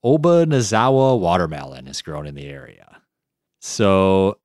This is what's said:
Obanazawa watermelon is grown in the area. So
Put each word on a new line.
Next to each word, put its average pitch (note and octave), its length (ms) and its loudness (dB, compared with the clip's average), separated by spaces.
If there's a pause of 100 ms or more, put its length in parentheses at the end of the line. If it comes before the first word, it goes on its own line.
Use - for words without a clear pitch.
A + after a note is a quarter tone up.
Obanazawa C3+ 1120 2
watermelon D2+ 680 -4
is C#2 160 -14
grown D2+ 240 -10
in C#2+ 80 -14
the C#2+ 100 -14
area. - 560 -20 (580)
So F#2+ 840 2